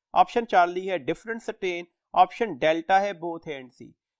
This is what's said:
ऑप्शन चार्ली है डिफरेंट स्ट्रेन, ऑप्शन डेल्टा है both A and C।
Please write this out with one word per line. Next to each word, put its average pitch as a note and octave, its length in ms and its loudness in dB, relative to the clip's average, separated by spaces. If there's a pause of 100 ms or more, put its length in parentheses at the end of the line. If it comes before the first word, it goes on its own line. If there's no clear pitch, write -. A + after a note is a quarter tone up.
(140)
ऑप्शन A#3 300 2
चार्ली F3+ 420 2
है F#3 140 -4
डिफरेंट F#3+ 420 -6
स्ट्रेन, F3+ 440 -6 (280)
ऑप्शन F3+ 440 2
डेल्टा E3 400 2
है G3+ 220 0
both E3 260 -10
A D3+ 80 -10
and B2+ 180 -16
C। - 140 -20 (340)